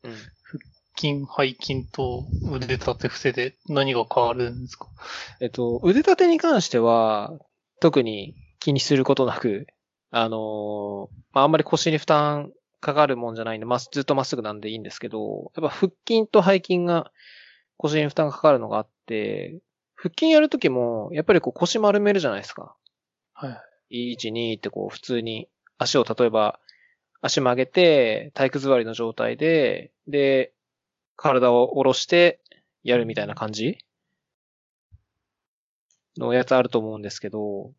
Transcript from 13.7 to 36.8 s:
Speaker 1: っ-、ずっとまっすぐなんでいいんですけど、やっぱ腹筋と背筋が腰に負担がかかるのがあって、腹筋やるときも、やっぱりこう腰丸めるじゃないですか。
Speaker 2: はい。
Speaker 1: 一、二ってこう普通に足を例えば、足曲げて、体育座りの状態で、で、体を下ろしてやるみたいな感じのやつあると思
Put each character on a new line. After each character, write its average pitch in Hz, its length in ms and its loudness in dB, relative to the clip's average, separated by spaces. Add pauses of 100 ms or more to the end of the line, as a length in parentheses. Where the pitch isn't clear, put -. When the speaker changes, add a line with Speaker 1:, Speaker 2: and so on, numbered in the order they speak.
Speaker 1:
っ-、 139 40 -2 (120)
ず 143 80 -4
っ 131 40 -4
と 147 100 0
ま 135 80 2
っ - 20 -4
す 139 120 -6
ぐ 120 60 -6
な 107 100 -6
ん 107 80 -12
で 107 100 -8
い 110 60 -10
い - 20 -10
ん 107 40 -12
で - 80 -14
す - 100 -18
け 117 80 -10
ど、 107 480 -10
や 160 100 -4
っ - 20 0
ぱ - 0 -
腹 - 240 -2 (140)
筋 220 200 2
と 208 160 4
背 190 160 4
筋 180 200 0
が 175 320 0 (680)
腰 151 180 -2
に 151 140 2
負 139 60 -8
担 - 140 0
が 139 40 -6
か - 100 -8
か 151 100 8
る 131 60 4
の 110 100 -6
が 107 100 -2
あ 110 40 -2
っ - 60 -12 (180)
て、 104 540 -6 (340)
腹 - 220 -8
筋 320 140 2
や 302 100 8
る 302 80 2
と 285 100 -4
き 165 100 0
も、 120 440 -2
や 156 100 -4
っ - 20 -4
ぱ 214 80 2
り 175 80 6
こ 127 100 -4
う - 20 -18
腰 175 260 -2
丸 208 220 4
め 208 120 2
る 196 80 2
じ 151 60 -2
ゃ 117 40 0
な 98 60 -4
い 101 60 -8
で - 40 -16
す - 80 -18
か。 - 220 -18 (560)
Speaker 2:
は 127 300 -12 (280)
い。 120 220 -6
Speaker 1:
一、 113 200 -8
二 117 220 -4
っ 104 60 -12
て 104 100 -8
こ 101 160 -8
う 101 80 -12
普 - 60 -18
通 123 200 -4
に 113 280 -10 (280)
足 123 200 -2
を 123 80 4
例 117 220 0
え 113 40 2
ば、 107 300 0 (600)
足 - 200 0
曲 123 160 2
げ 131 100 0
て、 139 680 4
体 135 120 0
育 135 140 -4
座 135 180 2
り 113 60 0
の 113 100 -8
状 113 180 -4
態 117 240 -4
で、 147 560 0 (140)
で、 139 460 2 (640)
体 127 340 4
を 120 240 4
下 135 80 0
ろ 131 100 4
し - 140 -2
て 175 340 4 (440)
や 123 120 2
る 117 100 0
み 113 100 -6
た 107 80 -4
い - 20 -6
な 104 80 -10
感 110 160 -6
じ 110 280 -4 (2500)
の 120 160 -2
や 127 120 2
つ 131 100 2
あ 127 80 6
る 123 60 0
と 120 100 0
思 110 160 -4